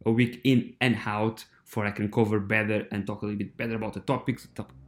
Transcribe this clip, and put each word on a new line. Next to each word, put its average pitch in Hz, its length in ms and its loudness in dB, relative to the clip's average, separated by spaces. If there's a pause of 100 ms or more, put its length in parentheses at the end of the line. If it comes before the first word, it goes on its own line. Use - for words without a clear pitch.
a 110 60 2
week 120 320 2
in 127 380 4
and 120 260 4
out 110 380 -2 (200)
for 107 220 -4
I 101 60 -2
can 104 180 -2
cover 107 300 2
better 107 500 0
and 101 160 -4
talk 104 160 -8
a 104 40 -4
little 104 120 -4
bit 98 180 -8
better 117 200 -4
about 107 160 -6
the 98 80 -10
topics, - 520 -4
talk, - 200 -14 (160)